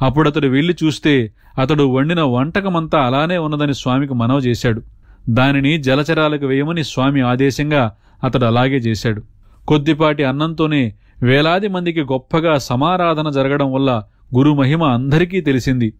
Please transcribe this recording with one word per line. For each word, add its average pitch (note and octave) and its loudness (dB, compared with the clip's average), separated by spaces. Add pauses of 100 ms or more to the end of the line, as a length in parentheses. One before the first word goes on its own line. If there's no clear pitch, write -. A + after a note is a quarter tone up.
అప్పుడతడు D3 2
వెళ్లి D3 2
చూస్తే C#3+ 2 (280)
అతడు D3 2
వండిన C#3+ 0
వంటకమంతా D#3+ 0
అలానే D3+ 0
ఉన్నదని D3+ -2
స్వామికి C3+ -2
మనవి B2 0
చేశాడు. A#2+ -2 (480)
దానిని C#3 2
జలచరాలకు D3 0
వేయమని D3 -2
స్వామి C3+ 0
ఆదేశంగా C3 0 (320)
అతడు B2+ 0
అలాగే B2 2
చేశాడు. A2+ -2 (440)
కొద్దిపాటి D3+ 2
అన్నంతోనే D3 -2 (300)
వేలాది D#3+ 2
మందికి F3 -4
గొప్పగా D3+ 0
సమారాధన D#3 0
జరగడం C#3 0
వల్ల C3 0 (320)
గురు C#3+ 4
మహిమ C#3+ 2
అందరికీ D3+ 0
తెలిసింది. C3 0